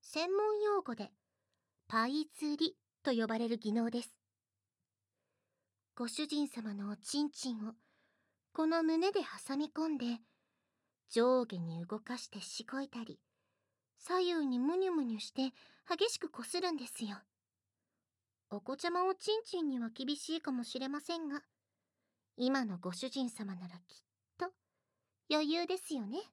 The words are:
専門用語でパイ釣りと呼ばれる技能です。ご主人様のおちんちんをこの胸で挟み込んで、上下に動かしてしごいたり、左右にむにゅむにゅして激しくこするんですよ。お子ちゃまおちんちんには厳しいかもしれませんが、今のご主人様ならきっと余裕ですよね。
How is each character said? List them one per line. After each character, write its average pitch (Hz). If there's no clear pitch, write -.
専 339
門 415
用 415
語 233
で 208
パ 220
イ 302
釣 294
り 311
と 277
呼 226
ば 226
れ 233
る 226
技 220
能 233
で 233
す。 -
ご 240
主 302
人 294
様 220
の 202
お 208
ち -
ん 294
ち 262
ん 214
を 226
こ 320
の 330
胸 320
で 403
挟 -
み 302
込 320
ん 302
で、 240
上 247
下 214
に 165
動 208
か 240
し -
て 208
し -
ご 262
い 277
た 240
り、 -
左 359
右 311
に 247
む 302
に 381
ゅ 370
む 311
に 226
ゅ -
し -
て 262
激 381
し -
く 330
こ -
す 349
る 359
ん 311
で 247
す -
よ。 202
お 202
子 254
ち -
ゃ 339
ま 359
お 381
ち 427
ん 453
ち 359
ん 311
に 262
は 226
厳 262
し 311
い 320
か 285
も 240
し 240
れ 262
ま 294
せ 339
ん 320
が、 277
今 262
の 196
ご 180
主 262
人 254
様 202
な 180
ら 175
き 175
っ -
と 359
余 302
裕 339
で 370
す -
よ 240
ね。 240